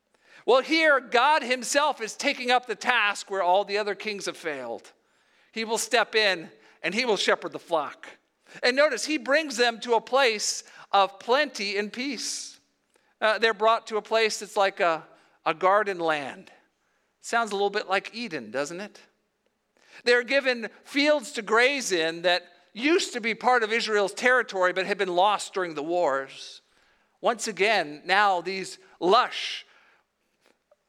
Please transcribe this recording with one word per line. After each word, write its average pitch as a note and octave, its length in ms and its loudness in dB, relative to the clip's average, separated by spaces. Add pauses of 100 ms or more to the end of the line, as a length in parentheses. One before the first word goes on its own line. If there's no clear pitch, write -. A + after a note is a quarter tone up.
(460)
Well, B3+ 160 6
here, D4+ 400 2
God C4 420 2
himself B3+ 560 0
is G#3+ 160 -10
taking B3+ 340 -4
up B3 160 2
the G#3+ 100 -8
task G#3+ 540 -2
where F#3+ 140 -2
all F#3 220 4
the G3+ 120 -4
other G#3 160 -2
kings G3 320 -8
have F3 120 -8
failed. B2+ 560 -10 (580)
He A3+ 140 -6
will A3 120 -2
step A3+ 380 0
in G3 340 2 (320)
and F3 140 -4
he B3 80 0
will A#3 140 0
shepherd F3+ 340 0
the D3+ 80 -12
flock. D3 480 -4 (560)
And B3 140 2
notice, C#4+ 280 2
he D4+ 120 -2
brings C4+ 400 0
them A#3 240 0
to A#3+ 140 0
a G#3+ 60 2
place A#3 640 0 (300)
of G3 260 2
plenty A#3 560 -2
and G#3 160 -4
peace. - 680 -8 (600)
Uh, G#3+ 180 2
they're A3 160 2
brought A3 340 2
to A3 100 -4
a G3+ 40 0
place A3 380 0
that's G3 160 -14
like G3 240 2
a, E3 260 0 (400)
a D#3+ 80 2
garden F#3+ 460 2
land. D#3 520 -4 (720)
Sounds A#3 300 -2
a - 20 -4
little G3+ 160 0
bit G3+ 200 -4
like F#3+ 260 -2
Eden, D#3+ 340 -10
doesn't C#3+ 300 -6
it? G#3 180 -16 (1080)
They're B3 180 4
given B3+ 460 0 (160)
fields C#4+ 480 2
to A#3 80 -6
graze A#3 500 2
in E3 300 -2
that F3 220 2 (300)
used D4+ 400 0
to A#3+ 80 -6
be A3 120 -2
part A#3+ 300 2
of G#3 80 -4
Israel's G#3 420 0
territory G3+ 600 0
but F#3 120 -2
had G3 120 -2
been F#3 180 -2
lost F#3+ 380 0
during F3 220 -4
the D3 80 -6
wars. D3 800 -4 (600)
Once A3 260 -2
again, F3+ 580 0
now F#3+ 360 4
these F#3 360 -8 (220)
lush, G3+ 640 0 (1200)